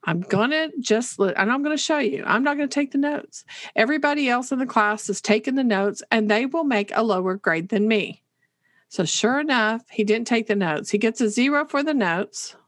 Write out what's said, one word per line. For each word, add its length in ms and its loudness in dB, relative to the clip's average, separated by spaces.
I'm 180 -2
gonna 480 0
just, 400 -2
li-, 180 2
and 140 2
I'm 100 0
gonna 160 -2
show 220 0
you. 260 -2
I'm 180 2
not 140 0
gonna 100 -2
take 240 -2
the 60 -2
notes. 480 -4
Everybody 540 2
else 220 0
in 60 -2
the 80 0
class 460 0
is 100 -4
taking 320 2
the 100 2
notes, 460 2
and 180 2
they 200 2
will 160 -2
make 320 0
a 80 2
lower 320 0
grade 340 -2
than 180 2
me." 360 -2
So 160 -2
sure 340 0
enough, 500 0
he 140 -2
didn't 240 0
take 200 0
the 80 0
notes. 340 -2
He 80 0
gets 240 0
a 80 2
zero 360 0
for 160 -2
the 120 -2
notes 640 -4